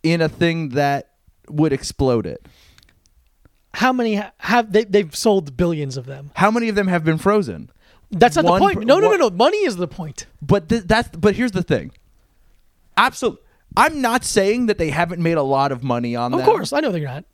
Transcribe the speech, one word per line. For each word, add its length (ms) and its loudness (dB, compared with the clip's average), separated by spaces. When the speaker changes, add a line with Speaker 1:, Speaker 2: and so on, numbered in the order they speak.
Speaker 1:
in 160 2
a 80 2
thing 420 -2
that 400 -2
would 240 0
explode 540 -2
it. 180 -12
Speaker 2:
How 180 0
many 240 0
ha-, 220 -6
have 340 0
they? 100 4
They've 320 0
sold 420 0
billions 400 -2
of 100 -12
them. 280 -16
Speaker 1:
How 160 2
many 180 0
of 60 -2
them 140 0
have 160 0
been 140 2
frozen? 520 -2
Speaker 2:
That's 240 4
not 100 2
Speaker 1:
One 160 4
Speaker 2:
the 60 6
point. 120 0
Speaker 1:
per-, 60 -6
Speaker 2:
No, 120 6
no, 60 2
no, 80 4
Speaker 1:
one 100 2
Speaker 2:
no. 100 4
Money 280 2
is 180 0
the 100 -4
point. 400 -12
Speaker 1:
But 280 2
th-, 180 0
that's, 300 2
but 200 2
here's 160 -2
the 100 -4
thing. 300 -2
Absol-, 380 -2
I'm 240 2
not 240 0
saying 420 0
that 120 0
they 120 -2
haven't 320 -2
made 140 0
a 80 0
lot 260 0
of 140 -8
money 320 -2
on 180 -4
Speaker 2:
Of 60 0
Speaker 1:
them. 80 0
Speaker 2:
course, 240 0
I 80 0
know 100 -2
they're 140 -4
not. 300 -12